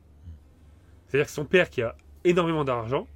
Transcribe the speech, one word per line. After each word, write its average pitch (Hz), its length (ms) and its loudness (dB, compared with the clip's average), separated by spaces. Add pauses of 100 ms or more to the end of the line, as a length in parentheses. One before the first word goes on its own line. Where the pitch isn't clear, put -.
(1080)
C'est-à-dire 139 200 0
que - 40 -16
son 151 140 -6
père, 180 240 2
qui - 140 -4
a 113 120 -6 (280)
énormément 165 400 2
d'argent, 131 520 -2